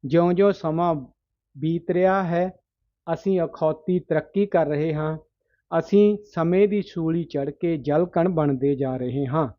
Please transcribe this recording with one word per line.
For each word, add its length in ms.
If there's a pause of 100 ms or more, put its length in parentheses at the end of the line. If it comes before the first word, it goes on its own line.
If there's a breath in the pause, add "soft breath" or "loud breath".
ਜਿਉਂ-ਜਿਉਂ 480
ਸਮਾਂ 420 (640)
ਬੀਤ 320
ਰਿਹਾ 320
ਹੈ, 300 (600)
ਅਸੀਂ 280
ਅਖੌਤੀ 600
ਤਰੱਕੀ 460
ਕਰ 200
ਰਹੇ 280
ਹਾਂ। 240 (600)
ਅਸੀਂ 400 (160)
ਸਮੇਂ 340
ਦੀ 140
ਸੂਲੀ 420
ਚੜ੍ਹ 260
ਕੇ 260
ਜਲ 300
ਕਣ 220
ਬਣਦੇ 480
ਜਾ 200
ਰਹੇ 300
ਹਾਂ। 220 (100)